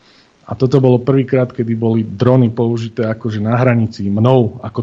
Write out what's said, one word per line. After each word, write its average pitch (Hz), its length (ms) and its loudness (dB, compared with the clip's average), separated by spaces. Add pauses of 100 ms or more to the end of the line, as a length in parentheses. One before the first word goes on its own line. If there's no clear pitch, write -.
(440)
A - 100 -12
toto 131 240 0
bolo 127 200 4
prvýkrát, 127 520 0
kedy 117 260 -6
boli 113 260 0
drony 117 460 2
použité 117 560 -4
akože 110 380 -6
na 113 160 0
hranici 117 500 0
mnou, 110 540 2
ako - 220 -8